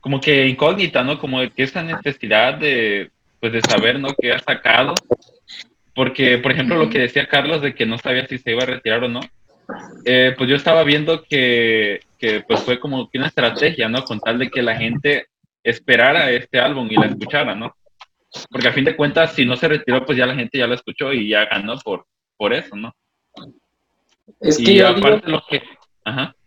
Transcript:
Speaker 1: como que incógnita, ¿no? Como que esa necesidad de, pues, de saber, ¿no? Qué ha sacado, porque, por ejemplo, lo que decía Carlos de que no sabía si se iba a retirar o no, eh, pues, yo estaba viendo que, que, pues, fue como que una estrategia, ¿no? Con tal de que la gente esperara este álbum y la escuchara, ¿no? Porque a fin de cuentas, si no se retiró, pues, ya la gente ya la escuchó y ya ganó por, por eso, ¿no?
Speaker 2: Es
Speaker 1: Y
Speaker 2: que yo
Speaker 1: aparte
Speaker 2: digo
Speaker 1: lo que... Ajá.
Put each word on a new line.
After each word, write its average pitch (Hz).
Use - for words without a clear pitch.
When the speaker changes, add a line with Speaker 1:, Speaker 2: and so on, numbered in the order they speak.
Speaker 1:
como 135
que 135
incógnita, 151
¿no? 143
Como 131
que -
esa 165
necesidad 135
de, 117
pues, 113
de 117
saber, 113
¿no? 139
Qué 120
ha 127
sacado, 127
porque, 127
por 131
ejemplo, 131
lo 156
que 139
decía 139
Carlos 147
de 135
que 113
no 113
sabía 127
si 127
se 120
iba 120
a 127
retirar 120
o 127
no, 120
eh, 127
pues, 127
yo 139
estaba 160
viendo 151
que, 117
que, 107
pues, -
fue 123
como 131
que 131
una 139
estrategia, 131
¿no? 131
Con 107
tal 117
de 127
que 131
la 113
gente 139
esperara 127
este 123
álbum 131
y 110
la 107
escuchara, 110
¿no? 113
Porque 123
a -
fin 135
de -
cuentas, 147
si -
no 123
se 160
retiró, 127
pues, 143
ya 123
la 127
gente 123
ya 123
la 120
escuchó -
y 110
ya 107
ganó 107
por, 92
por 107
eso, -
¿no? 113
Speaker 2:
Es -
Speaker 1:
Y 120
Speaker 2:
que 196
yo 190
Speaker 1:
aparte -
Speaker 2:
digo 160
Speaker 1:
lo -
que... 143
Ajá. 131